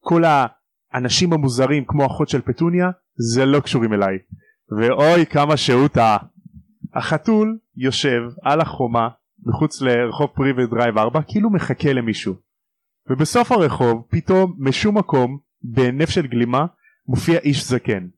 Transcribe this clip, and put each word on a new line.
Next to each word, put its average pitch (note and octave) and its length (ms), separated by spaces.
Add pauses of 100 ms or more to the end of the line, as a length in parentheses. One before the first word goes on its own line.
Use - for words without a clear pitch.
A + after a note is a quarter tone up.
כל E3+ 240
האנשים C3+ 1080
המוזרים C3+ 540
כמו C#3+ 200
אחות D3 220
של C3 140
פטוניה, F3 480 (240)
זה A#2+ 320
לא C#3+ 140
קשורים A2+ 320
אליי." G2 260 (600)
ואוי, D3 480
כמה D3 300
שהוא C3+ 320
טעה. A2 300 (760)
החתול G#3+ 640 (180)
יושב B2+ 460 (200)
על D3 180
החומה A#2 480 (380)
מחוץ C3+ 360
לרחוב B2 520
פריבט B2+ 360
דרייב A#2 280
ארבע, A#2+ 240
כאילו G#3+ 280
מחכה D3 420
למישהו. A2+ 420 (760)
ובסוף D#3 420
הרחוב, B2 580
פתאום, F#3 480
משום C#3 400
מקום, C#3 400 (240)
בהינף B2+ 480
של E3+ 160
גלימה, B2 400 (420)
מופיע E3 300
איש D3 260
זקן. G#2+ 420 (100)